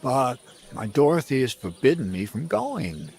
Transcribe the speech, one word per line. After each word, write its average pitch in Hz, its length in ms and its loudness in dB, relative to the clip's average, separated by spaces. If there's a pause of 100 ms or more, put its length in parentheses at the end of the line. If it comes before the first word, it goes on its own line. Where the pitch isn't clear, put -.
but 127 380 0 (340)
my 110 140 -6
Dorothy 143 540 2
has 127 120 0
forbidden 117 580 0
me 92 140 -4
from 107 220 -8
going. 165 720 -4